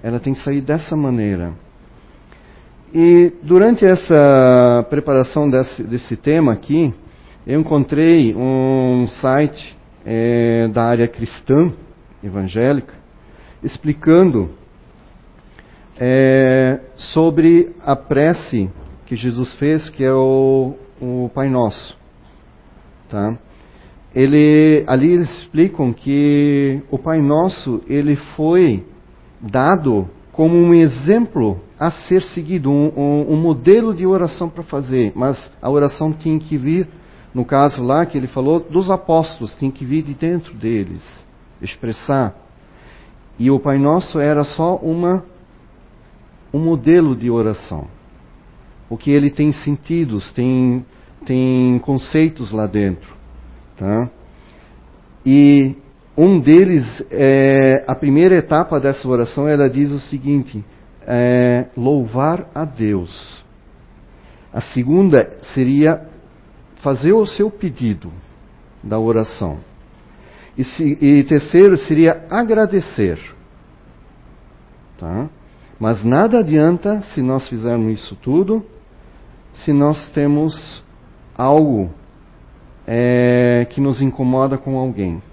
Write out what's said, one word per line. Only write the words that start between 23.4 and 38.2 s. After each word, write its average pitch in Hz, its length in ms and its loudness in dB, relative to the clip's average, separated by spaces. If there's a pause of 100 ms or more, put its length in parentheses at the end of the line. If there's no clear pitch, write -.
Ele, 151 720 4
ali 135 260 2
eles 175 260 0
explicam 156 540 -2
que 143 1000 0
o 135 80 -4
Pai 160 220 -2
Nosso, 147 680 -2
ele 143 300 0 (180)
foi 156 500 2 (560)
dado 127 680 0 (240)
como 165 240 2
um 170 160 6
exemplo 143 880 2 (180)
a 160 120 -2
ser 180 320 -2
seguido, 160 480 -6
um, 147 260 0
um, 147 380 0
um - 20 0
modelo 170 580 2
de 175 120 -4
oração 180 420 -2
pra 170 140 -14
fazer, 131 520 -4
mas 127 460 -6
a - 80 -6
oração 143 440 -2
tinha 156 260 -4
que 156 180 -8
vir, 160 320 -2 (440)
no 123 120 -4
caso 139 380 0
lá 139 220 0
que 165 140 -8
ele 131 80 -6